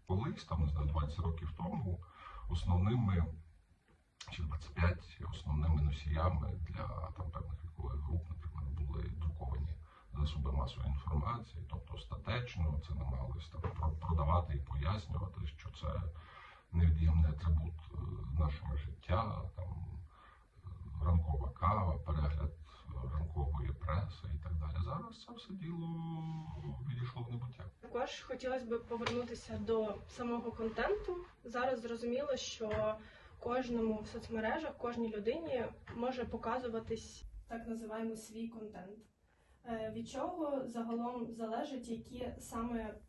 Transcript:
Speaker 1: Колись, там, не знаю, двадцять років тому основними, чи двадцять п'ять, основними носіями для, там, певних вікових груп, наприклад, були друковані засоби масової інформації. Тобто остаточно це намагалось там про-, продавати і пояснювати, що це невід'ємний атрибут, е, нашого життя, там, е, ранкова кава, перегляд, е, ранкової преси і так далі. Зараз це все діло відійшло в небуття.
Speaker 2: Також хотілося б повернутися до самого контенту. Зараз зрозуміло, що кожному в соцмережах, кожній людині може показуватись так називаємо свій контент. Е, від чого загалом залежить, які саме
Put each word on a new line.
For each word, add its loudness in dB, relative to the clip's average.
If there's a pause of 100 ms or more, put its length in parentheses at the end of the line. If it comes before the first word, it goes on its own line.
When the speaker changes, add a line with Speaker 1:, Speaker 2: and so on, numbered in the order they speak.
Speaker 1:
Колись, 0
там, 2
не 6
знаю, 4
двадцять 2
років 0
тому -2 (480)
основними, 4 (1040)
чи -4
двадцять -4
п'ять, 2 (100)
основними 4
носіями 2 (100)
для, -4
там, -4
певних -6
вікових -4
груп, 0
наприклад, -6
були -2
друковані -2 (380)
засоби 2
масової 0
інформації. 0
Тобто -6
остаточно 0
це -2
намагалось -2
там -10
про-, 0
продавати 4
і 2
пояснювати, 0
що -8
це -2 (680)
невід'ємний 10
атрибут, 2 (200)
е, -4 (420)
нашого 2
життя, 0 (140)
там, -4 (800)
е, -4
ранкова 6
кава, 4
перегляд, 2 (360)
е, -8 (200)
ранкової 0
преси -2
і 0
так -4
далі. 0
Зараз -6
це -12
все -12
діло -4 (1000)
відійшло -4
в -6
небуття. -6 (160)
Speaker 2:
Також -2
хотілося -2
б -2
повернутися -2
до 2 (140)
самого -2
контенту. 0 (280)
Зараз 0
зрозуміло, 0
що 0 (420)
кожному 2
в -8
соцмережах, -2
кожній -2
людині 0 (320)
може 0
показуватись -4 (240)
так -8
називаємо -4
свій -8
контент. -12 (640)
Е, -4
від -6
чого 0
загалом -2
залежить, -4
які -4
саме -2 (140)